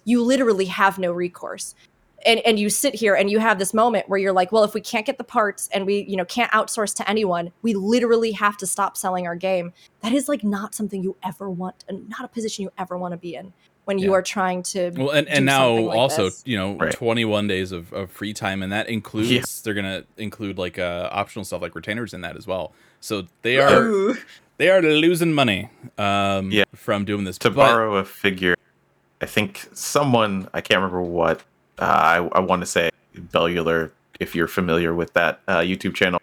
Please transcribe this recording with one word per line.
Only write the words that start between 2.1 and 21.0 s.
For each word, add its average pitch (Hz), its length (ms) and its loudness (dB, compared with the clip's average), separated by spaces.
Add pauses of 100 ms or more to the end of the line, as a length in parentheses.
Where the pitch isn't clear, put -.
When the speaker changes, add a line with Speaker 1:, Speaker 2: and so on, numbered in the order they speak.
Speaker 1:
And, 226 220 4
and 220 120 4
you 208 120 0
sit 269 240 0
here 214 200 2
and 196 160 2
you 208 80 4
have 214 200 2
this 190 160 -4
moment 220 340 2
where 196 100 0
you're 196 140 2
like, 185 180 2
"Well, 220 140 4
if 214 80 2
we 214 80 -6
can't 214 240 -4
get 254 140 -4
the 247 60 -12
parts 208 500 -2
and 196 100 -2
we, 202 240 0
you 196 80 -4
know, 185 80 -2
can't 233 280 -2
outsource 220 440 -2
to 220 120 -6
anyone, 180 520 -2
we 226 140 0
literally 226 580 2
have 208 240 0
to 196 100 -10
stop 196 300 -4
selling 185 300 -4
our 175 100 -6
game." 175 380 -2 (260)
That 226 140 -4
is, 285 120 2
like, 294 160 -2
not 208 320 -4
something 202 280 -6
you 190 200 -4
ever 196 280 -10
want, 180 360 -10
and 190 220 -12
not 240 160 -12
a - 40 -12
position 220 340 -8
you 190 160 -8
ever 180 180 -8
wanna 180 220 -6
be 175 160 -12
in 180 180 -16 (320)
when 196 140 -2
you 190 120 2
Speaker 2:
Yeah. 190 60 6
Speaker 1:
are 185 60 4
trying 185 420 -2
to 180 320 -2
Speaker 2:
Well, 135 140 0
and, 147 180 2
and 143 120 2
Speaker 1:
do 135 40 4
Speaker 2:
now 135 240 4
Speaker 1:
something 113 180 4
like 110 120 2
Speaker 2:
also, 131 260 4
Speaker 1:
this. 92 220 -4
Speaker 2:
you 123 100 0
know, 95 200 0
Speaker 3:
Right. 80 160 0
Speaker 2:
twenty-one 113 540 0
days 95 260 -2
of, 87 200 -10
of 95 180 -8
free 104 220 -8
time, 98 300 -4
and 95 100 -6
that 107 160 -4
includes, 110 420 -2
Speaker 3:
Yeah. 123 120 2 (200)
Speaker 2:
they're 107 120 -4
gonna 95 300 -6 (120)
include, 101 400 -8
like, 90 220 -6
uh, 87 340 -4